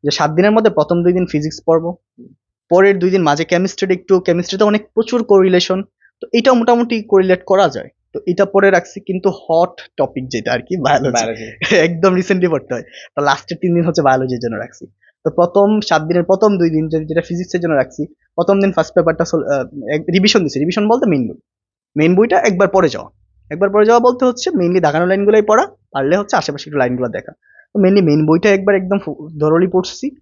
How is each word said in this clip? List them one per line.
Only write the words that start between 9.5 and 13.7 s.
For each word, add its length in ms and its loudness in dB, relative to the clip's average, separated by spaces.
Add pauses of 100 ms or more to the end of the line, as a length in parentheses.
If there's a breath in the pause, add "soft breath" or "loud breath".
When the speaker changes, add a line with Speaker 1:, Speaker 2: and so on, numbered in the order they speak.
Speaker 1:
টপিক 300 -4
যেটা 260 -4
আর 60 -2
কি, 180 -8
বায়োলজি, 320 0
Speaker 2:
বায়োলজি। 360 -4 (140)
Speaker 1:
<laughs> 180 -2
একদম 360 2
রিসেন্টলি 340 0
পড়তে 260 -2
হয়, 100 -8 (320 loud breath)
তো 60 -4
লাস্টের 400 -2
তিন 140 0